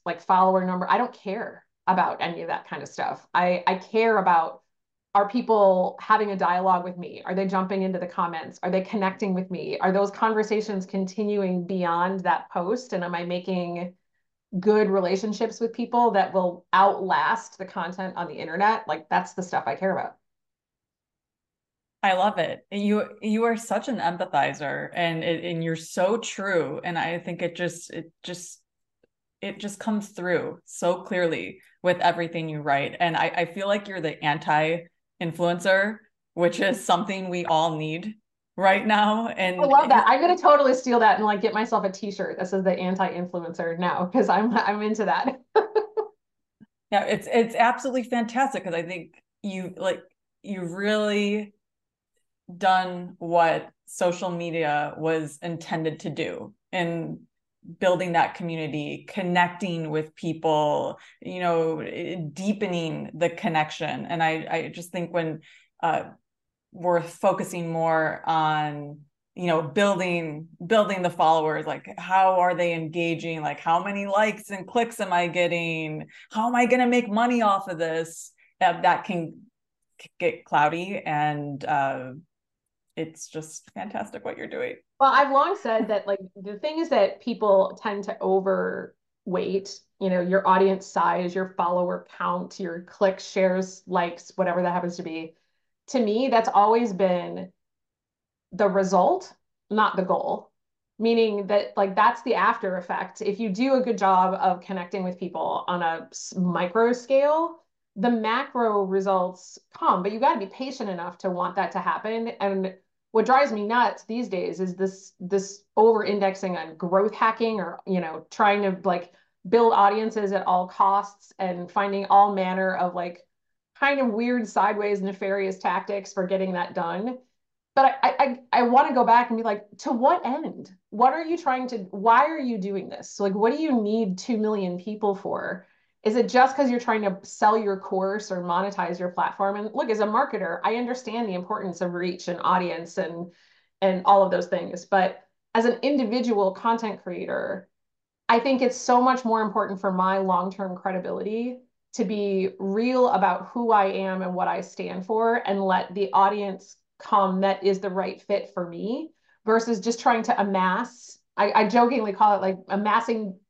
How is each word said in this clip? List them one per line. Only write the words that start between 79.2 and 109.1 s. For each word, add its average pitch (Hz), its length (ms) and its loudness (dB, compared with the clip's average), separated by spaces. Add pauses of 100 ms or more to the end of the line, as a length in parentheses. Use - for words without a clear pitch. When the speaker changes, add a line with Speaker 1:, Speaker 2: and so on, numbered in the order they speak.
Speaker 2:
c-, - 180 -20
get - 260 -2
cloudy, 170 600 0
and, 147 600 -4
uh, 135 480 -2 (840)
it's 160 320 -10
just - 440 -16
fantastic 208 520 -10
what - 120 -10
you're - 120 -14
doing. - 280 -8 (220)
Speaker 1:
Well, 269 140 4
I've 269 200 4
long 311 240 2
said 220 320 -2
that, 208 180 -2
like, 196 120 0 (180)
the 202 220 -12
things 311 320 -4
that 208 320 2
people 196 580 4
tend 202 240 -4
to 196 160 -8
overweight, 185 1600 -2 (200)
you 190 100 0
know, 180 100 2
your 180 260 2
audience 190 400 4
size, 175 480 0
your 185 220 -4
follower 180 500 -2 (120)
count, 180 420 -6
your 175 220 -8
clicks, 190 440 -2
shares, 185 600 0
likes, 175 500 -4
whatever 180 260 0
that 175 100 0
happens 175 240 -4
to 190 60 -10
be, 160 320 -8 (520)
to 254 140 -2
me, 226 280 2
that's 226 200 4
always 220 440 4
been 180 580 -2 (1040)
the 202 160 2
result, 190 640 2 (380)
not 208 260 2
the 190 60 0
goal. 180 480 -2 (480)
Meaning 220 480 2
that, 202 300 0
like, 196 200 2
that's 220 260 4
the 247 120 0
after 190 420 0
effect. 180 460 -8
If 208 180 -2
you 226 80 -2
do 247 260 2
a 254 60 4
good 226 160 -2
job 185 380 4
of 180 260 0
connecting 190 420 -6
with 180 160 -6
people 165 480 -4
on 180 160 -2
a 165 280 -2
s-, - 260 -16
micro 180 560 2
scale, 294 720 2 (320)
the 208 140 2
macro 226 720 0
results 190 760 -2 (180)